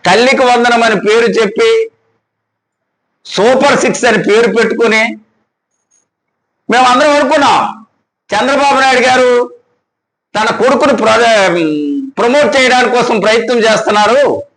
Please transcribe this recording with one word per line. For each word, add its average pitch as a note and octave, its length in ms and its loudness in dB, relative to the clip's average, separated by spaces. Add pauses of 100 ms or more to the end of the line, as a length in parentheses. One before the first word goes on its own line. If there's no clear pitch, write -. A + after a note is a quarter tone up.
తల్లికి A#3+ 440 2
వందనం A#3+ 380 2
అని G#3+ 180 0
పేరు A3+ 220 2 (100)
చెప్పి A3+ 320 0 (1600)
సూపర్ C4 580 0
సిక్స్ A#3 260 -4
అని G#3+ 100 0 (100)
పేరు G#4+ 280 2
పెట్టుకుని A3 460 0 (1700)
మేమందరం B3+ 480 2
అనుకున్నాం C4+ 420 0 (720)
చంద్రబాబు C4+ 540 0
నాయుడు B3+ 260 0
గారు B3+ 220 0 (1040)
తన G#3+ 120 -2 (140)
కొడుకును C4+ 400 2
ప్ర-, A3 560 2 (640)
ప్రమోట్ A#3+ 360 2
చేయడానికి B3 420 0
కోసం A#3 180 -2 (100)
ప్రయత్నం A#3 420 0
చేస్తున్నారు G#3+ 540 0 (360)